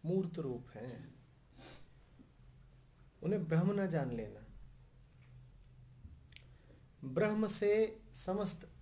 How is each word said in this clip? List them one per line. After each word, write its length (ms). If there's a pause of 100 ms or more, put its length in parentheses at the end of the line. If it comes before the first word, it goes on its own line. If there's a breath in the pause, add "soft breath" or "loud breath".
मूर्त 340
रूप 360
हैं, 400 (2000 loud breath)
उन्हें 220
ब्रह्म 360
न 60
जान 240
लेना। 360 (2500 soft breath)
ब्रह्म 420
से 560 (100)
समस्त 580 (120)